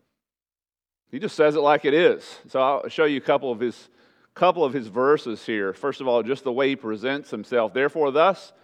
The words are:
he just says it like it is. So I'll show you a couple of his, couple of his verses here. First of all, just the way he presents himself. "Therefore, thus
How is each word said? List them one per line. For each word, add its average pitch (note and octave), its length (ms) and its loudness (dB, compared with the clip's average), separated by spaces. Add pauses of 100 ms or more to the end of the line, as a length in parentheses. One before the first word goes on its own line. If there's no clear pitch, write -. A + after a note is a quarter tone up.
(1080)
he - 80 -14
just E3+ 180 -10
says D3+ 200 4
it D#3 60 0
like C#3+ 240 2
it C#3 100 2
is. D#3 440 2 (100)
So C3 120 -2
I'll C3 260 0
show D#3 180 0
you C#3+ 120 0
a B2+ 40 -6
couple C#3+ 300 0
of A2 80 -6
his, A#2+ 300 -6 (460)
couple F3 280 2
of B2+ 100 0
his B2+ 160 -6
verses B2+ 540 0
here. G2+ 300 -4
First C#3 280 -8
of C3 60 -4
all, A#2+ 140 2
just C3 220 -6
the B2+ 80 -4
way C3+ 180 0
he C#3 60 -2
presents A#2+ 560 -8
himself. A2 420 -2
"Therefore, C#3+ 380 0
thus E3+ 420 0 (100)